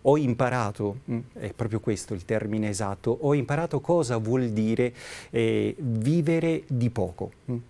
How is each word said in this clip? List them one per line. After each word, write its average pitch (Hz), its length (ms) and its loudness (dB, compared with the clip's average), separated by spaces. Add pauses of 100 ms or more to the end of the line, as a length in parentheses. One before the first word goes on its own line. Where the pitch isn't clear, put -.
ho 139 160 6
imparato, 120 880 0
mm, 117 120 -2 (140)
è 107 200 -8
proprio 110 260 -2
questo 104 360 -4
il 85 100 -10
termine 107 440 -2
esatto, 104 520 -2
ho 147 140 4
imparato 143 440 -2
cosa 139 380 2
vuol 117 320 0
dire, 110 420 2 (380)
eh, 110 480 2
vivere 156 880 2
di 120 240 0
poco, 95 420 -4 (200)
mm. 120 60 -2 (120)